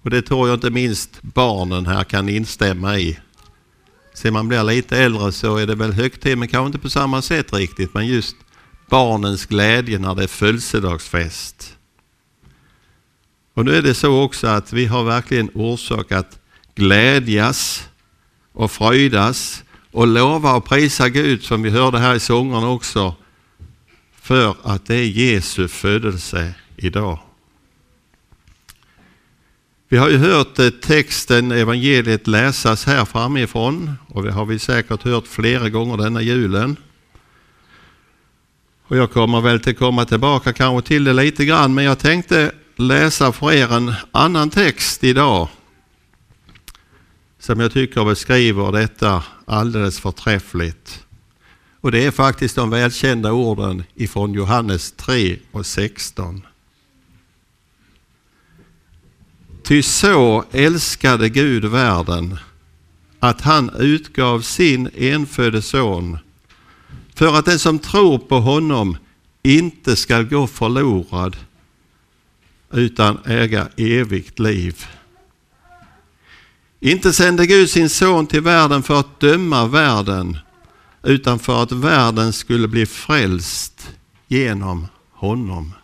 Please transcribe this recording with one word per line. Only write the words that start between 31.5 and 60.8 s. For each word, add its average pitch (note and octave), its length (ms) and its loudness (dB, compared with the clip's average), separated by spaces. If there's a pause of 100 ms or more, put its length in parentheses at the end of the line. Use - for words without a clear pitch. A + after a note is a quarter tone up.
evangeliet A#2 760 0
läsas A2+ 580 0
här C#3 200 2
framifrån, C3 840 -4 (160)
och G2 160 -8
det G#2 80 -4
har G#2 140 -2
vi A2 140 -4
säkert A#2 440 -4
hört A#2+ 240 -4
flera A#2 420 -2
gånger A2+ 280 -4
denna A2 240 -2
julen. A#2 540 0 (2000)
Och B2+ 100 -2
jag B2 140 0
kommer A#2 300 2
väl A#2 180 2
till A#2+ 160 -2
komma B2 300 0
tillbaka B2 480 0
kanske B2+ 340 0
till D3 160 2
det C3 100 2
lite C#3+ 320 2
grann, D3 280 2
men C#3 120 2
jag C3+ 140 2
tänkte E3 520 2 (240)
läsa C#3 560 2
för D3 200 -2
er B2 220 2
en A#2+ 200 0 (180)
annan D#3 380 2
text - 540 -2
idag B2+ 440 2 (1900)
som A2+ 180 -2
jag A#2 140 0
tycker B2 320 0
beskriver G#2 640 2
detta G#2 520 0 (220)
alldeles G#2+ 540 -2
förträffligt. - 1080 -6 (760)
Och B2+ 100 -2
det A#2+ 140 2
är C#3+ 60 0
faktiskt C3+ 440 0
de A#2 140 0
välkända A#2+ 600 0
orden G2+ 520 -2 (120)
ifrån G2+ 380 -4
Johannes G2+ 580 -2
tre G2+ 480 -2 (120)
och G#2 140 -8
sexton. F#2+ 800 -8 (3250)
"Ty C#3+ 200 4
så B2+ 680 2
älskade C3+ 760 0